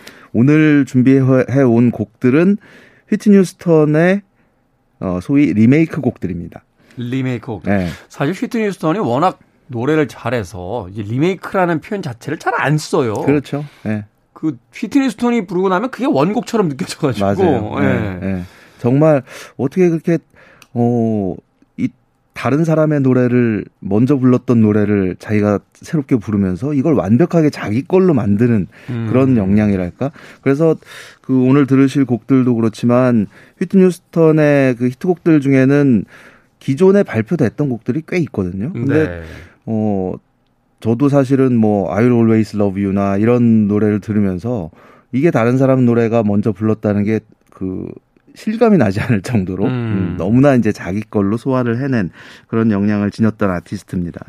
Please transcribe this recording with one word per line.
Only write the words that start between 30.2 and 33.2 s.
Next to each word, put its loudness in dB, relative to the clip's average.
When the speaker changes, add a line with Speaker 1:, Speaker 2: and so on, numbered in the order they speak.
Speaker 1:
그래서 0
그 -2
오늘 2
들으실 2
곡들도 0
그렇지만 0